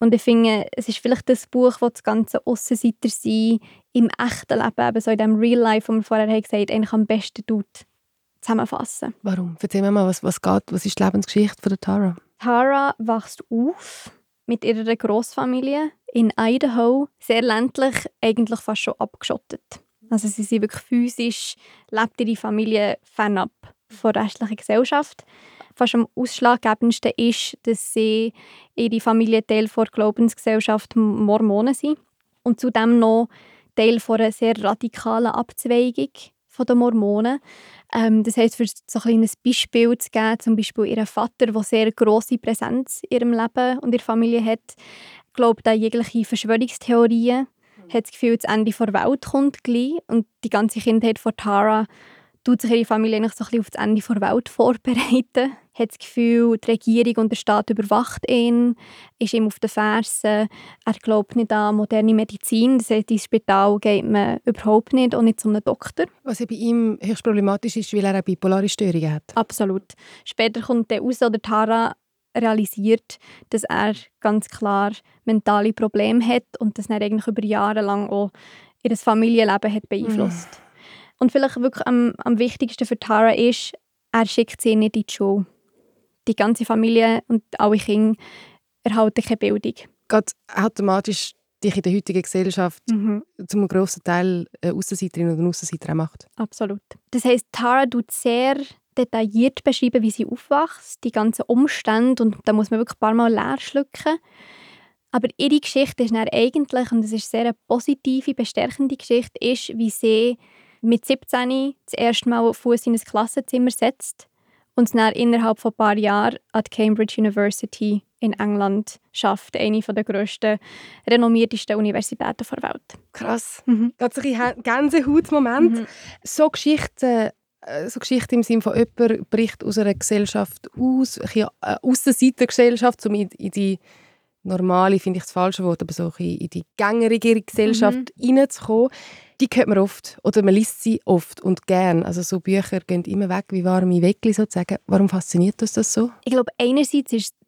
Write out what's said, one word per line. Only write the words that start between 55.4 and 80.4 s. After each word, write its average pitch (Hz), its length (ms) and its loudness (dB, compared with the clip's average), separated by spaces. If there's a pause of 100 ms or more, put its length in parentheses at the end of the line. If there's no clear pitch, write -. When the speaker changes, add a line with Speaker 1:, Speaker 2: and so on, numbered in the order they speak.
Speaker 1:
Hat 233 160 -2
das - 100 -20
Gefühl, 233 580 2
die - 140 -2
Regierung 226 540 2
und 214 60 0
der 226 40 -4
Staat 214 340 0
überwacht 208 600 -2
ihn, 240 460 2 (440)
ist 220 140 -4
ihm 220 140 2
auf - 120 -6
den 220 100 -4
Fersen. 214 800 0 (380)
Er 220 160 -2
glaubt 214 340 0
nicht 226 160 0
an 214 240 0
moderne 214 380 2
Medizin. 220 640 0
Das 226 120 -2
heisst, 220 220 0
ins 214 140 0
Spital 208 540 2
geht 208 260 2
man 208 400 0
überhaupt 220 480 2
nicht 254 200 2
und 226 120 2
nicht 226 140 2
zu 214 100 -2
einem 208 140 0
Doktor. - 420 -4 (180)
Speaker 2:
Was 254 160 -6
ja 240 80 -4
bei 226 80 -8
ihm 233 460 0
höchst 214 220 -4
problematisch 202 540 0
ist, - 160 -6
weil 202 120 0
er 196 140 0
auch - 40 -4
bipolare 190 460 0
Störungen 165 440 -2
hat. 151 100 -6 (120)
Speaker 1:
Absolut. 196 580 -2 (300)
Später 226 380 -4
kommt 233 300 -2
dann 214 80 -2
raus, 240 220 -2
oder 226 200 0
Tara 220 540 0 (420)
realisiert, 220 800 0 (320)
dass 220 140 -2
er 208 300 0 (260)
ganz 214 300 0
klar 202 420 -2 (320)
mentale 214 500 2
Probleme 220 520 0
hat 240 180 0 (160)
und 214 180 -2
das 214 120 -10
er 208 120 -2
eigentlich 208 260 -2
über 214 160 -4
Jahre 208 380 -2
lang 202 280 -2
auch 202 220 -2 (520)
ihr 226 120 0
Familienleben 220 800 2
hat 214 160 -6
beeinflusst. 202 640 -4